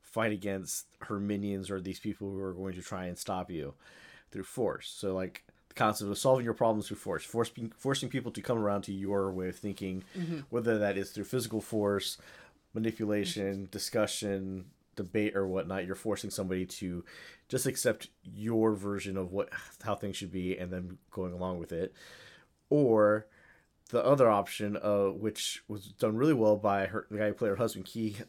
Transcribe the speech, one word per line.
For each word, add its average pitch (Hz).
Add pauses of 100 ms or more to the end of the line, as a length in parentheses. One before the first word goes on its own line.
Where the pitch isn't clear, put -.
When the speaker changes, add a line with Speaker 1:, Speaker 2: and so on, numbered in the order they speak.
Speaker 1:
fight 110
against 98 (160)
her 104
minions 101
or 98
these 92
people 101
who 98
are 95
going 95
to 90
try 92
and 90
stop 92
you 71 (560)
through 95
force. -
So, 95
like, 92 (240)
the -
concept 107
of 101
solving 131
your 117
problems 110
through 104
force, 90
force, 113 (260)
forcing 135
people 123
to -
come 117
around 101
to 101
your 98
way 92
of 90
thinking, 95 (140)
Speaker 2:
Mm-hmm. 170
Speaker 1:
whether 113
that 101
is 95
through 104
physical 110
force, 101 (560)
manipulation, 104
Speaker 2:
Mm-hmm. 98
Speaker 1:
discussion, 98 (320)
debate, 104
or 98
whatnot. 92
You're 95
forcing 101
somebody 92
to 87 (440)
just 127
accept - (160)
your 110
version 98
of 92
what, 101 (340)
how 110
things 98
should 92
be, 92
and 90
then 90 (120)
going 90
along 90
with 82
it. 85 (800)
Or 110 (640)
the 120
other 135
option, 104
uh, 101
which 101
was 104
done 110
really 147
well 107
by 101
her, 101
the 104
guy 107
who 104
played 113
her 98
husband, 107
Ke 110